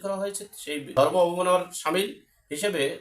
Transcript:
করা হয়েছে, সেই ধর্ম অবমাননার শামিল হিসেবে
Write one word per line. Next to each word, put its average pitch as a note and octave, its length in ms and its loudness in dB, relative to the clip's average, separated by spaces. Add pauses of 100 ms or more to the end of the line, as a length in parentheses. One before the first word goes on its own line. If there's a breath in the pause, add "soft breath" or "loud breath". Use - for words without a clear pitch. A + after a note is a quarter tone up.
করা G3 160 -4
হয়েছে, G3+ 240 -6 (180)
সেই D3 160 -6 (200)
ধর্ম D3+ 160 6 (100)
অবমাননার F3+ 380 2 (180)
শামিল F3+ 280 0 (420)
হিসেবে D#3+ 320 0 (180)